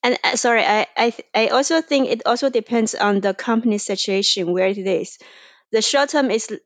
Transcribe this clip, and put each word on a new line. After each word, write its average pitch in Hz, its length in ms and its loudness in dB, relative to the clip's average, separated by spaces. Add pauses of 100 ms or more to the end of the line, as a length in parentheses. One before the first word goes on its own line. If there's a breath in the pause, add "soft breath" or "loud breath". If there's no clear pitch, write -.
And, 247 220 0
uh, - 140 0
sorry, 233 260 2
I, 208 320 2
I 240 140 2
th-, - 260 -12
I 220 120 2
also 285 340 2
think 277 260 0
it 226 180 -2
also 247 240 0
depends 233 460 0
on 202 240 2
the 196 140 0
company 226 460 0
situation 196 720 -2
where 185 140 2
it 196 100 -2
is. 185 400 -4 (560 loud breath)
The 220 80 2
short 285 280 0
term 277 220 0
is 220 160 -2 (180)